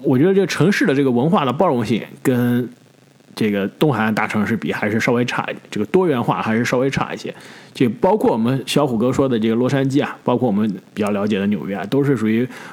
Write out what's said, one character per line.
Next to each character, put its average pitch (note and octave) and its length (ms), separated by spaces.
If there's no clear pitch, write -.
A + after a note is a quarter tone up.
我 C3 160
觉 C#3+ 60
得 F#3+ 100
这 G3 60
个 F#3 60
城 D#3 240
市 A#3+ 140
的 D3+ 100
这 C#3+ 80
个 C3 80
文 B2 200
化 F3 160
的 B2 60
包 D#3+ 140
容 B2 180
性 G#2+ 180
跟 B2 460
这 G#2+ 160
个 G2 160
东 D3 260
海 A2 120
岸 A2 100
大 G#2+ 120
城 G#2 200
市 A2+ 80
比 - 180
还 G#2 180
是 A2 100
稍 B2+ 120
微 B2 120
差 - 200
一 - 20
点， G#2+ 120
这 G2+ 100
个 G#2 60
多 F#3 200
元 B2+ 160
化 G#2+ 200
还 A2 120
是 A#2 100
稍 B2+ 140
微 C3+ 120
差 - 240
一 - 20
些。 - 180
就 C3 160
包 F#3 280
括 G#3+ 160
我 B2+ 40
们 A#2+ 300
小 D3 200
虎 A#2+ 120
哥 A#2+ 120
说 C3+ 180
的 B2 100
这 A2 100
个 A2+ 60
洛 B2 140
杉 C3+ 200
矶 C3+ 160
啊， - 180
包 B2 140
括 B2 100
我 A2 60
们 G#2+ 160
比 - 80
较 G#2 100
了 G#2 160
解 G#2 120
的 G2 80
纽 G#2 200
约 F#2+ 80
啊， F#2+ 120
都 C3+ 180
是 C#3 120
属 G#2+ 120
于 A2+ 180